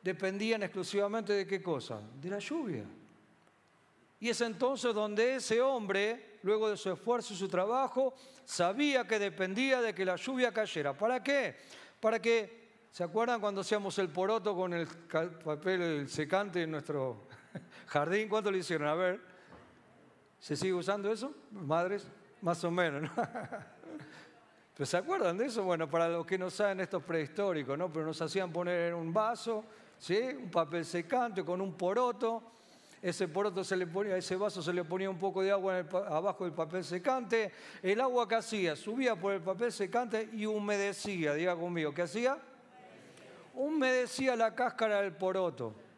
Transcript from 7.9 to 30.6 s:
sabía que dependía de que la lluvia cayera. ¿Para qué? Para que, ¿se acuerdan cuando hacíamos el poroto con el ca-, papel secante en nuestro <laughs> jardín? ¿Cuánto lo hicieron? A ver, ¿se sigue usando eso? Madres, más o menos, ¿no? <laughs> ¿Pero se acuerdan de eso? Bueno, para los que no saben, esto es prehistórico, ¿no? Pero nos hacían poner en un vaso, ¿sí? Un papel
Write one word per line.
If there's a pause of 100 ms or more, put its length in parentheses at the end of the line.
sabía
que
dependía
de
que
la
lluvia
cayera.
¿Para
qué? (440)
Para
que, (220)
¿se
acuerdan
cuando
hacíamos
el
poroto
con
el (180)
ca-,
papel
secante
en
nuestro (240)
<laughs>
jardín?
¿Cuánto
lo
hicieron?
A
ver, (1160)
¿se
sigue
usando
eso? (180)
Madres, (340)
más
o
menos,
¿no?
<laughs> (1000)
¿Pero
se
acuerdan
de
eso?
Bueno,
para
los
que
no
saben,
esto
es
prehistórico,
¿no?
Pero
nos
hacían
poner
en
un
vaso, (360)
¿sí?
Un
papel